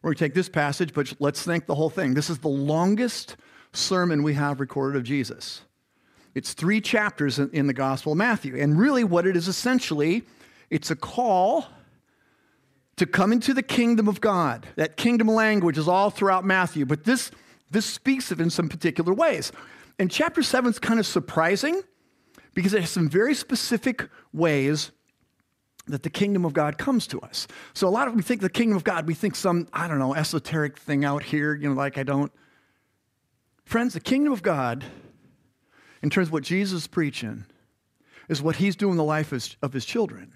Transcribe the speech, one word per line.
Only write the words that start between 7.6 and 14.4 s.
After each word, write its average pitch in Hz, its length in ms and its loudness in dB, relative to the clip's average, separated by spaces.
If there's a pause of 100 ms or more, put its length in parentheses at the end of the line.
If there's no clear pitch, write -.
the 135 80 0
Gospel 135 380 -2
of 151 60 0
Matthew. 208 380 0
And 147 220 2
really 254 240 4
what 175 240 2
it 185 100 2
is 170 120 0
essentially, 190 760 0 (480)
it's 160 220 -2
a 151 40 -2
call 233 680 0 (1300)
to 190 80 2
come 196 260 2
into 240 220 2
the 262 100 0
kingdom 233 460 2
of 202 140 -2
God. 170 440 0 (100)